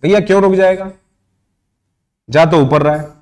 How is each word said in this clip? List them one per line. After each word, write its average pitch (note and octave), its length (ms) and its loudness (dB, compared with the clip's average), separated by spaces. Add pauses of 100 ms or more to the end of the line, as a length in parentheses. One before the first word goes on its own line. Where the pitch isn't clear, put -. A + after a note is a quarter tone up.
भैया, F#3+ 180 0
क्यों F#3+ 220 0
रुक F#3+ 120 2
जाएगा? F#3+ 360 -2 (1400)
जा D3 180 2
तो D#3+ 160 2
ऊपर C#3 200 0
रहा D3+ 140 -2
है D3+ 240 -12